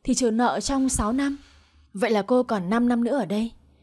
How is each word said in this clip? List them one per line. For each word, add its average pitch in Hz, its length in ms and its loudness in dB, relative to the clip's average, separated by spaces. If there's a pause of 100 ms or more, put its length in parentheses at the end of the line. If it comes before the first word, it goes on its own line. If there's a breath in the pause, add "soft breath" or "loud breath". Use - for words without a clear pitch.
thì 262 100 0
trừ 247 160 2
nợ 220 300 2
trong 269 280 0
sáu 226 240 -2
năm. 277 260 -2 (560 soft breath)
Vậy 208 160 0
là 208 120 2
cô 254 200 2
còn 202 280 -4
năm 240 180 2
năm 240 160 2
nữa 240 120 0
ở 233 100 -2
đây. 214 260 -2 (300 soft breath)